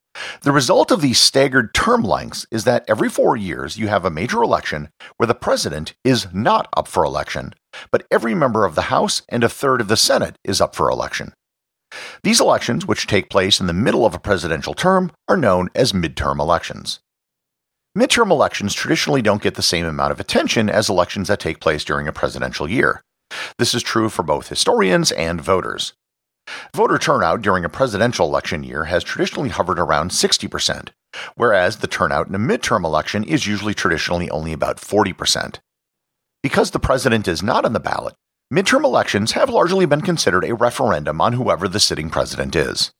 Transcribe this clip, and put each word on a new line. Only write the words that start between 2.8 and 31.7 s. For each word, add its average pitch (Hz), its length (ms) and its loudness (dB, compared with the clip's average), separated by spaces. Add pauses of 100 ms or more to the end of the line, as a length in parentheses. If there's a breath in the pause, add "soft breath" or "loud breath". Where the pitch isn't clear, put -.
every 139 220 0
four 156 260 2
years 76 440 -6
you 107 80 -2
have 101 180 0
a 90 60 0
major 123 320 -2
election 78 480 -2 (260 loud breath)
where - 80 2
the - 80 0
president 151 680 -4
is 117 280 2
not 113 460 0
up - 100 -2
for 87 160 0
election, 69 520 -4 (340 loud breath)
but - 220 0
every 220 240 0
member 120 280 2
of 80 120 0
the 90 80 0
House - 440 0
and 117 160 0
a 113 60 4
third 131 320 0
of 101 60 -4
the 214 100 2
Senate - 460 0
is 98 180 -2
up - 140 0
for 76 120 2
election. 60 460 -4 (880 loud breath)
These 220 180 2
elections, 123 460 2
which - 220 -2
take 98 200 2
place 98 320 2
in 98 60 0
the 87 80 0
middle 131 320 2
of 101 80 2
a 90 60 -10
presidential 80 560 -2
term, 185 360 2 (160)
are - 80 2
known 92 380 2
as 120 200 2
midterm 76 460 -2
elections. - 600 -2 (960)
Midterm 226 320 4
elections 101 460 2
traditionally 143 480 0
don't 104 180 4
get 98 140 -2
the 98 80 -2
same 85 240 0
amount 71 240 0
of 78 80 -6
attention 113 500 0
as 107 200 2
elections 90 380 0
that 101 120 0
take 80 200 -6
place 76 240 0
during 73 240 -2
a 76 60 -4
presidential 65 560 -4
year. 69 320 0 (560 loud breath)
This 120 160 0
is 120 80 -2
true 110 280 0
for 95 120 -2
both 76 280 -2
historians 190 600 2
and 82 300 -2
voters. 69 520 -2 (840 loud breath)
Voter 202 220 2
turnout 110 440 2
during 92 220 2
a 82 60 -4
presidential 110 580 0
election 71 380 -2
year 67 180 -6
has 85 180 0
traditionally 156 460 -4
hovered 87 320 -2
around 78 320 0
sixty - 340 0
percent, - 460 -6 (440 loud breath)
whereas 98 420 2